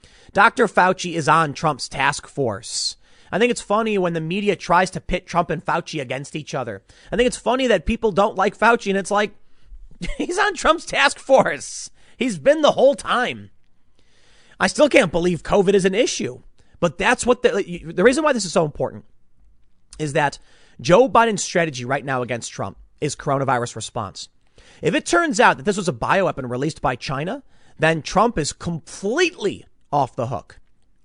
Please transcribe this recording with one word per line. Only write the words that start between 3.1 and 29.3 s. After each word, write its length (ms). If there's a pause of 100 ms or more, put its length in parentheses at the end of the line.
I 80
think 120
it's 100
funny 380
when 160
the 60
media 360
tries 340
to 100
pit 260
Trump 220
and 160
Fauci 360
against 340
each 200
other. 280 (300)
I 40
think 120
it's 80
funny 320
that 180
people 240
don't 260
like 220
Fauci, 300
and 100
it's 120
like, 240 (400)
<laughs> 440
he's 200
on 160
Trump's 300
task 340
force. 720 (260)
He's 220
been 240
the 100
whole 220
time. 560 (1080)
I 80
still 220
can't 240
believe 320
covid 300
is 100
an 100
issue, 480 (380)
but 180
that's 260
what 180
the, 520
the 80
reason 220
why 80
this 120
is 80
so 120
important 400 (960)
is 140
that 260 (400)
Joe 280
Biden's 360
strategy 400
right 200
now 180
against 280
Trump 260 (240)
is 140
coronavirus 640
response. 520 (540)
If 140
it 100
turns 320
out 200
that 40
this 140
was 120
a 40
bioweapon 580
released 320
by 140
China, 480 (340)
then 240
Trump 340
is 160
completely 1120 (280)